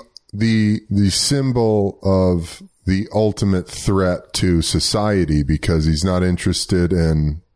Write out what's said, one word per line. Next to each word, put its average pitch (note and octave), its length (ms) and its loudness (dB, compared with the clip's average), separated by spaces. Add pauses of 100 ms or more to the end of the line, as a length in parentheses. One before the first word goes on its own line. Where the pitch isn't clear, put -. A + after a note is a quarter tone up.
(340)
the, A2 460 2 (100)
the G2+ 200 2
symbol A#2 920 0
of F#2 600 0 (240)
the F#2+ 260 -2
ultimate G#2 560 0
threat F#2 640 -2
to F2 300 2
society F2+ 800 0
because D#2 440 0
he's D#2+ 180 0
not F#2 180 0
interested F2+ 680 0
in D#2+ 500 0 (140)